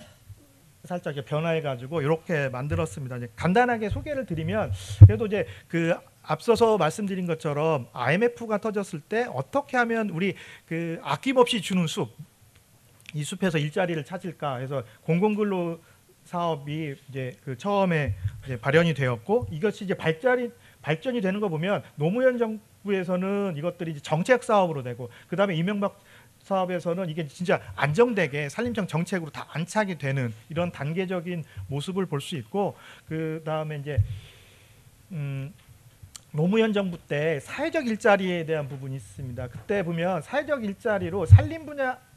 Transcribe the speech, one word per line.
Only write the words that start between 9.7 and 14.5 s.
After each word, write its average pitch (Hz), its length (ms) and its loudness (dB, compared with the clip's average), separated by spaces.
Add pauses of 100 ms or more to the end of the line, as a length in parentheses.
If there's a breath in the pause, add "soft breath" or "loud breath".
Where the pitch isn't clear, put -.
하면 226 340 0
우리 175 240 0 (320 loud breath)
그 165 360 -4
아낌없이 240 580 2
주는 180 260 0
숲, 147 300 -4 (1000)
이 147 100 -4
숲에서 180 340 0
일자리를 160 460 0
찾을까 160 520 -6